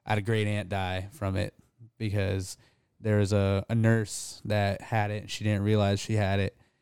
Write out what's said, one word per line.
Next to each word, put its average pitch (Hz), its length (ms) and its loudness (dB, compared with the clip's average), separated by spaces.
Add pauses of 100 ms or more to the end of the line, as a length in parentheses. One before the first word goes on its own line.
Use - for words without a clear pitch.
had 107 120 0
a 104 40 -2
great 107 240 0
aunt 104 220 -4
die 92 440 -4
from 98 240 -4
it 98 160 -2 (460)
because 95 580 -2 (440)
there 107 180 2
was 101 140 2
a, 98 360 2
a 113 60 -2
nurse 113 720 0
that 104 340 0
had 107 300 -2
it 104 120 -6
and 101 80 -14
she - 140 -8
didn't 104 200 2
realize 101 360 4
she - 140 -4
had 101 260 2
it, 95 160 -2 (260)